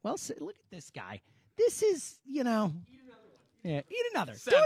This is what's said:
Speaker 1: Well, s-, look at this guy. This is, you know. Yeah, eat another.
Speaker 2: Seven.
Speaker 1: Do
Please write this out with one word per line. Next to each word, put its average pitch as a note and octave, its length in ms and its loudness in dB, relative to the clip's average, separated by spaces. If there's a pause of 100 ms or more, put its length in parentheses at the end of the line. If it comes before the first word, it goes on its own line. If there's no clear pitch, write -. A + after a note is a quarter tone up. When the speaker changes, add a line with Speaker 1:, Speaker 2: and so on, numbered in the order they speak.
Speaker 1:
Well, A#3+ 100 -2
s-, - 240 -8
look F#4+ 180 -10
at - 140 -20
this F3+ 240 -16
guy. G2 260 -12 (360)
This A4+ 260 2
is, F#4+ 420 0
you C#4 200 -2
know. G#3+ 280 2 (920)
Yeah, D#3 140 -2 (100)
eat A#4+ 240 -2
another. D#3 220 -2
Speaker 2:
Seven. C5 260 4
Speaker 1:
Do D#5 60 8